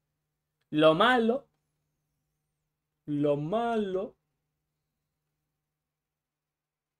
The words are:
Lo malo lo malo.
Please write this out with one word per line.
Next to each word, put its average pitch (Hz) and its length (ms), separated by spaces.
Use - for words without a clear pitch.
Lo 156 240
malo 226 540
lo 147 320
malo. 208 800